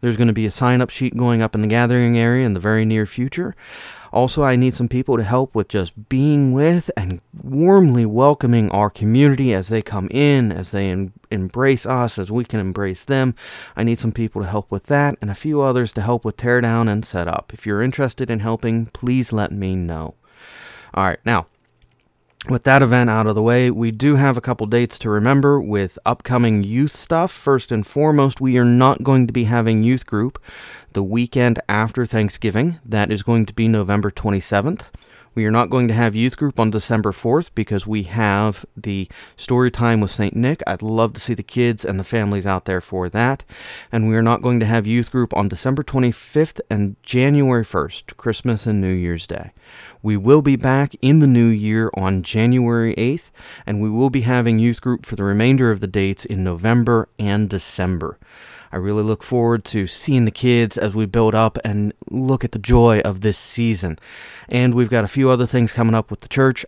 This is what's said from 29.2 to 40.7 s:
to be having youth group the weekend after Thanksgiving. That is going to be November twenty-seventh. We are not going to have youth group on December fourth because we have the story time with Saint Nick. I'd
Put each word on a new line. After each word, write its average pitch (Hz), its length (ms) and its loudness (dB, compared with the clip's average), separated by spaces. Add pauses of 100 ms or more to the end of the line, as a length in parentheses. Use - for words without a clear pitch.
to 113 60 -4
be 120 120 0
having 113 360 2
youth 123 240 0
group 110 380 -4 (480)
the 98 120 -2
weekend 120 640 0
after 110 360 0
Thanksgiving. 113 800 -2
That 107 300 -2
is 101 100 -4
going 113 220 2
to - 80 -12
be 113 160 0
November 101 420 0
twenty-seventh. 104 800 -2 (440)
We 110 100 -2
are 107 60 0
not 113 200 2
going 127 160 2
to 110 80 0
have 113 180 2
youth 117 240 -2
group 143 220 -2
on 110 100 2
December 107 420 -2
fourth 135 440 -2
because 104 320 -4
we 107 160 -2
have 101 640 0 (100)
the 98 300 -6 (280)
story 123 360 0
time 117 280 2
with 101 120 -2
Saint - 240 -2
Nick. 127 320 -2
I'd 92 160 -6